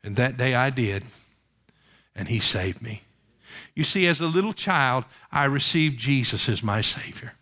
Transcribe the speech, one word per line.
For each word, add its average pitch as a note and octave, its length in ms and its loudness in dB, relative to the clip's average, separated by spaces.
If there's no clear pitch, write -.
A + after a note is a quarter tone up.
And G#2 140 -6
that B2+ 200 2
day B2+ 160 2
I B2+ 160 4
did, G#2+ 340 -2
and - 120 -6
he A2 120 0
saved F#2+ 440 -2
me. A2 180 -12
You D#3 100 -2
see, F#3 220 2
as E3+ 160 2
a E3+ 60 0
little F#3+ 260 0
child, C3 520 2
I C#3+ 140 2
received C#3+ 520 2
Jesus A#2+ 500 0
as G#2 140 0
my G#2+ 200 0
Savior. - 600 -6